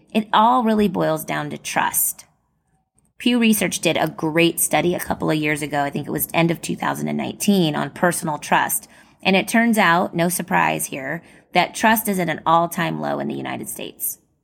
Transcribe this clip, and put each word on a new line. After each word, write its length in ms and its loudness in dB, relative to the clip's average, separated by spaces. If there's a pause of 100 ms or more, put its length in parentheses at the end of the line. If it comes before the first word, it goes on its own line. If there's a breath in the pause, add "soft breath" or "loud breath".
(140 soft breath)
It 180 -2
all 320 4
really 240 2
boils 380 0
down 240 -4
to 80 -10
trust. 680 -2 (920)
Pew 200 2
Research 420 2
did 180 2
a 100 0
great 540 0
study 340 0
a 40 -4
couple 300 -4
of 60 2
years 260 -2
ago, 220 -2
I 60 -2
think 180 -6
it 40 -6
was 220 -4
end 180 2
of 100 -4
two 160 -6
thousand 320 -4
and 80 -4
nineteen, 580 0
on 140 -4
personal 480 -2
trust. 500 0 (340 soft breath)
And 140 2
it 100 2
turns 320 2
out, 380 4
no 140 2
surprise 560 0
here, 360 -8 (300 loud breath)
that 240 2
trust 320 2
is 100 0
at 120 0
an 160 -4
all-time 560 0
low 180 -4
in 80 -6
the 80 -6
United 320 -8
States. 520 -10 (240)